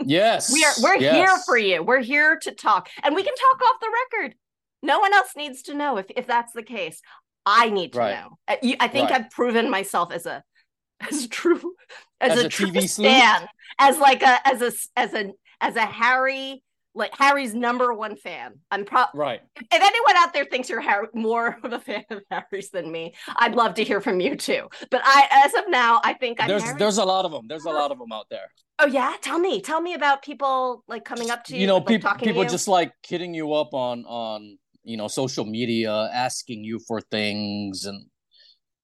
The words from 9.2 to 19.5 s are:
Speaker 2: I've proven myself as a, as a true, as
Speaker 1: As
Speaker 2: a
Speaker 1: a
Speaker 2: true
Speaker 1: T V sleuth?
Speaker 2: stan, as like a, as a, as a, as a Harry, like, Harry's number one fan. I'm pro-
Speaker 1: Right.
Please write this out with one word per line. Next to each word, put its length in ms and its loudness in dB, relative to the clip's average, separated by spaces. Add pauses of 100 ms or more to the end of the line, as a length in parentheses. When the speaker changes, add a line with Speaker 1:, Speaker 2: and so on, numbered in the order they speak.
Speaker 2:
I've 60 -20
proven 400 0
myself 420 -4
as 140 -10
a, 160 -10 (580)
as 240 -6
a 40 -12
true, 460 -2 (460)
as 120 2
Speaker 1:
As 60 2
Speaker 2:
a 80 2
Speaker 1:
a 20 -4
Speaker 2:
true 180 -2
Speaker 1:
T 140 -4
V 60 2
sleuth? 220 2
Speaker 2:
stan, 400 6 (300)
as 200 6
like 240 6
a, 260 6
as 140 0
a, 100 -2 (240)
as 180 -4
a, 180 -6 (280)
as 160 -2
a 100 0
Harry, 760 0 (340)
like, 200 -6
Harry's 380 2
number 380 0
one 240 -6
fan. 440 -14 (100)
I'm 140 -4
pro- 200 2 (100)
Speaker 1:
Right. 260 -4 (160)